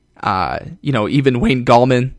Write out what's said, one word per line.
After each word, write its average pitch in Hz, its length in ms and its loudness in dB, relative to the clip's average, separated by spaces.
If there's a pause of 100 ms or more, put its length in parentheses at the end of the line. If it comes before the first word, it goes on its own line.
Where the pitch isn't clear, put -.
(220)
uh, 92 380 -4 (220)
you 147 100 -4
know, 107 180 -2
even 135 300 2
Wayne 131 260 -2
Gallman 127 540 2